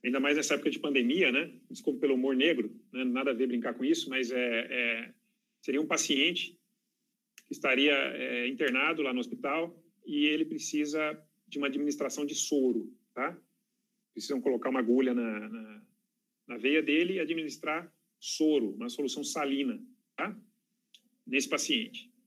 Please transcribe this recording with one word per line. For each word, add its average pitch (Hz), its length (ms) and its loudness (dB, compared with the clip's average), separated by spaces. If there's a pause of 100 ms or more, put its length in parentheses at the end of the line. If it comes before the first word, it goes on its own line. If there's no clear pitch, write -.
Ainda 127 200 0
mais 147 160 4
nessa 151 160 0
época - 180 0
de - 80 -6
pandemia, 135 540 2
né? 156 200 -2 (160)
Desculpa 131 300 -4
pelo 139 140 4
humor 131 240 2
negro, 135 360 2 (160)
né? 131 140 -4
Nada 131 280 0
a - 20 0
ver 123 140 2
brincar 120 260 -2
com 127 100 -6
isso, 143 260 2
mas 131 220 0
é, 127 80 0
é, 117 760 -2 (480)
seria 139 200 0
um 156 60 -2
paciente 156 680 0 (880)
que - 60 -16
estaria, 139 420 2
é, 127 540 -2
internado 143 540 0
lá 135 120 0
no 123 60 0
hospital 151 580 -4 (280)
e 147 200 2
ele 156 200 2
precisa 151 760 -4 (260)
de 143 120 -8
uma 143 80 0
administração 143 580 -2
de 143 80 -6
soro, 127 580 0 (220)
tá? 165 260 -4 (760)
Precisam 127 280 -4
colocar 131 300 0
uma 131 80 0
agulha 123 340 4
na, 110 340 -2
na, 107 380 -14 (600)
na 120 100 -4
veia 143 240 4
dele 165 320 2
e 185 60 0
administrar 160 680 -4 (300)
soro, 147 520 2
uma 117 180 -6
solução 143 340 -4
salina, 139 560 -2 (380)
tá? 196 180 -6 (920)
Nesse 269 220 0
paciente. - 640 -2 (160)